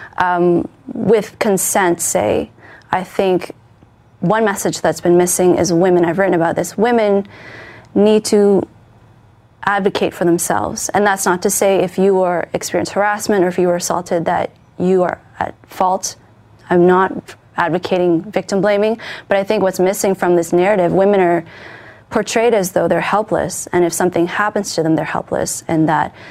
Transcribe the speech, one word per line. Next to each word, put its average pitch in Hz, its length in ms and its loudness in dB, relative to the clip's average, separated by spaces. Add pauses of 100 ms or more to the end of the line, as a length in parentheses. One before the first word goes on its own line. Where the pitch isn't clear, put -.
(180)
Um, 175 520 2 (240)
with 208 460 0
consent, 190 640 0
say, - 500 -2 (400)
I 185 120 -2
think 185 500 -2 (640)
one 214 260 0
message 196 360 -2
that's 160 200 -2
been 175 160 4
missing 180 400 2
is 180 160 0
women, 175 320 2
I've 170 140 -2
written 190 160 2
about 165 200 0
this, - 220 -6
women 208 500 2 (680)
need 214 300 4
to 202 420 2 (960)
advocate 196 500 -2
for 180 120 -4
themselves. - 640 -2
And 208 160 0
that's 196 200 0
not 180 180 0
to 208 60 0
say 196 340 2
if 185 140 -4
you 190 240 4
are 175 320 -2
experience - 380 -4
harassment 208 520 0
or 180 40 2
if 180 100 -2
you 180 100 2
were 175 80 2
assaulted 175 500 -4
that 180 260 -2 (280)
you 180 240 2
are - 180 -2 (180)
at - 160 -6 (140)
fault. - 460 -2 (540)
I'm 175 180 6
not - 480 0 (220)
advocating 175 640 0
victim 196 400 -4
blaming, 208 380 0 (280)
but 196 100 2
I 196 60 0
think 214 180 0
what's 185 180 0
missing 190 360 0
from 180 200 2
this 170 180 0
narrative, 180 400 2
women 196 260 2
are 170 260 0 (640)
portrayed 226 440 0
as 190 180 0
though 170 160 0
they're 170 140 0
helpless, 180 640 -2
and 175 180 2
if 170 80 -2
something 175 340 0
happens 208 480 -4
to 165 80 0
them, 160 120 2
they're 156 100 -2
helpless, - 640 -6
and 160 200 0
that, 156 260 0 (180)